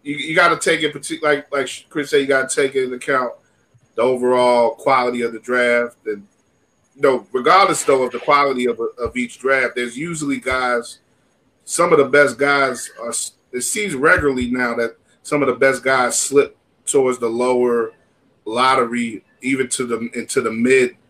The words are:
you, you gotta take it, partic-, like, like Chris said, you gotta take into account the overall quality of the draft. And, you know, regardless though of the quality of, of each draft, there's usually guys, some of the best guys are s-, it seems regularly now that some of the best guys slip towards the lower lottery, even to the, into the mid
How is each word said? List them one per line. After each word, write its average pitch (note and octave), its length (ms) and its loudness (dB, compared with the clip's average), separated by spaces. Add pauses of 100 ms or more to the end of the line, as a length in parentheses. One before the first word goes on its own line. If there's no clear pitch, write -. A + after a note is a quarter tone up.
you, C#3+ 140 -8
you D3+ 180 -8
gotta F3 240 4
take E3 240 0
it, D3+ 120 -2
partic-, D3+ 280 -10
like, D3 300 0
like C#3 160 -2 (220)
Chris C#3+ 200 -6
said, C#3+ 100 4
you C3+ 60 -2
gotta C3 280 0
take C3+ 220 0
into B2+ 180 -2
account B2+ 380 -2 (640)
the A2+ 60 0
overall B2 680 4
quality B2 520 0
of A2+ 100 -2
the A2 80 -12
draft. A#2+ 560 0 (100)
And, G#2 200 -8 (720)
you C#3 60 -2
know, - 300 2
regardless E3 520 2
though C3 200 2
of A#2+ 80 -6
the A#2+ 60 -8
quality C#3 480 2
of, A2+ 140 -2 (180)
of A#2+ 180 -6
each A#2+ 220 -6
draft, C3 360 0
there's A#2+ 240 -6
usually D3+ 400 -6
guys, B2 600 -2 (680)
some E3+ 280 0
of D3+ 60 6
the C#3 60 6
best B2+ 340 4
guys C#3 520 0 (100)
are A#2 100 -8
s-, - 220 -8 (200)
it B2 100 -6
seems G#3 320 -6
regularly C#3 560 2
now B2 240 -2
that A#2 220 -4 (260)
some D3 200 -2
of C3 60 2
the A#2+ 60 0
best C3 280 2
guys B2+ 360 0
slip C#3 380 0 (300)
towards B2+ 320 2
the A#2+ 100 -4
lower A#2+ 640 0 (520)
lottery, A#2+ 800 0 (180)
even C3 260 -2
to B2+ 180 -4
the, A#2 280 -6
into A#2+ 260 -4
the A2+ 120 -4
mid B2 440 2 (140)